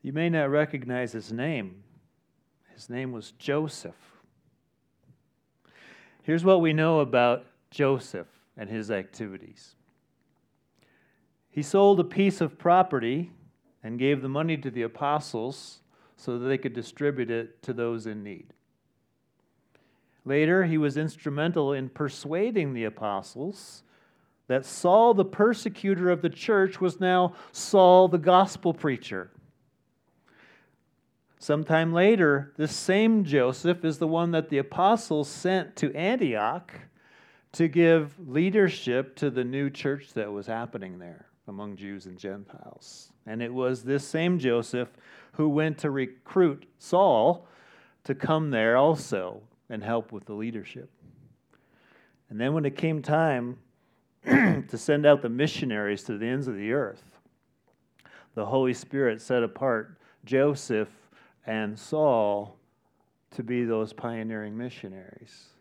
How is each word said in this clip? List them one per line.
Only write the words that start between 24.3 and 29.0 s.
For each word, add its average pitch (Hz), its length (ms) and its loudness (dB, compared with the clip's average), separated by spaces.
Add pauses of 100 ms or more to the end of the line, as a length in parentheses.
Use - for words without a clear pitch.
that 131 180 -2
Saul, 220 480 4
the 196 140 4
persecutor 196 840 0
of 175 140 0
the 170 80 0
church, 190 500 0
was 180 200 -2
now 180 340 2 (180)
Saul, 185 560 8
the 180 80 2
gospel 180 560 4
preacher. 113 580 -6 (2000)